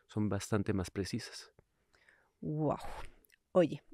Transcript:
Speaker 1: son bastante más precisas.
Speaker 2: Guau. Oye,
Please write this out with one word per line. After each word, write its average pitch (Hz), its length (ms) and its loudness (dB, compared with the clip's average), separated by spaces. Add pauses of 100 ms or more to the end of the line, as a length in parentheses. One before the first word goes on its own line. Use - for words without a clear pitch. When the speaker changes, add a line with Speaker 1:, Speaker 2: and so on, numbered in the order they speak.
Speaker 1:
son 104 220 0
bastante 101 440 0
más 95 200 -2
precisas. - 600 -6 (880)
Speaker 2:
Guau. 151 380 0 (720)
Oye, 156 320 4 (120)